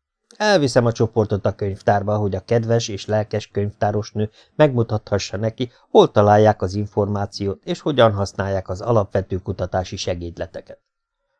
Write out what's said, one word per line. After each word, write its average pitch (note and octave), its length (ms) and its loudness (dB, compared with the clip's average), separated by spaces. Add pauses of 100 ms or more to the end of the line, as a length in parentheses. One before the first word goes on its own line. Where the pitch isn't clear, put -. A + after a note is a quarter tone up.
(360)
Elviszem D3 500 2
a A2+ 60 2
csoportot G#2+ 540 0
a G2+ 80 0
könyvtárba, G2+ 600 -2
hogy G#2 180 -2
a F#2 60 -6
kedves A#2 480 0
és G2+ 180 -10
lelkes G#2+ 400 -2
könyvtárosnő G#2 840 -4 (260)
megmutathassa A2+ 800 0
neki, A2 340 -6 (200)
hol G3+ 200 6
találják G#2 520 4
az G2 120 -6
információt, G2+ 920 -4
és F3 160 -6
hogyan B2 320 2
használják G2 560 -4
az F#2 120 -8
alapvető G#2+ 560 -2
kutatási F#2 600 -6
segédleteket. E2+ 840 -10 (600)